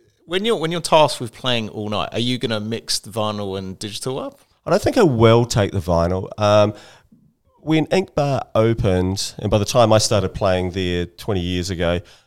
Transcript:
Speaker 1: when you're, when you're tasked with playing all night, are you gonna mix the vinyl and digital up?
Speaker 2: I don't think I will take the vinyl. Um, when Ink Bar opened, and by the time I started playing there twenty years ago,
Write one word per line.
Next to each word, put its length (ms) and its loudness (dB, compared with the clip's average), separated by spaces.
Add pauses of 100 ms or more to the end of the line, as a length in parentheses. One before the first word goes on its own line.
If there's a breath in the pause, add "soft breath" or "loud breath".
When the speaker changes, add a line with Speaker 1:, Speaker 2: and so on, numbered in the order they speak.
(240)
Speaker 1:
when 220 -4
you're, 100 2
when 160 -4
you're 80 -4
tasked 400 4
with 140 -8
playing 340 -2
all 220 -8
night, 220 -4
are 60 -4
you 200 -2
gonna 220 -4
mix 380 -6
the 120 -14
vinyl 480 -4
and 200 -10
digital 400 -8
up? 220 -12 (240)
Speaker 2:
I 60 -6
don't 120 2
think 140 0
I 60 6
will 420 6
take 280 -2
the 80 -4
vinyl. 500 -2 (100)
Um, 320 4 (880 loud breath)
when 260 0
Ink 280 -2
Bar 400 -2
opened, 840 0
and 120 -4
by 80 2
the 60 0
time 280 4
I 60 6
started 320 0
playing 420 0
there 340 -2
twenty 340 -4
years 300 -4
ago, 300 -2 (260 soft breath)